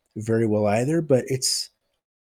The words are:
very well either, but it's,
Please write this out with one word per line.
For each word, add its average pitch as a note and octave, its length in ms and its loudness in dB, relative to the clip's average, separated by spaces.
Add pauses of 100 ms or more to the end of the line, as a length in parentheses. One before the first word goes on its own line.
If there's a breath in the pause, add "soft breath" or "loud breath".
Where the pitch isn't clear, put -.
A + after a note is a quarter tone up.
(160)
very A2+ 300 0
well G#2 200 2
either, C3 360 0
but C3+ 240 2
it's, - 440 -4 (580)